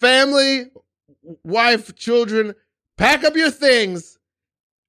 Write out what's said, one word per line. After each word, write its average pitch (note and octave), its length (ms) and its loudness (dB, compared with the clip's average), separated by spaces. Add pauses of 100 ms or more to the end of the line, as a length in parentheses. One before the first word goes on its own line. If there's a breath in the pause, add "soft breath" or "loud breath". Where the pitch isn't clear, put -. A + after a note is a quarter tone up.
family, C4+ 720 2 (720)
wife, A3 520 -2
children, A3 580 -2 (420)
pack C4 260 0
up D#4 140 0
your D#4+ 160 0
things G#3+ 680 -2 (720)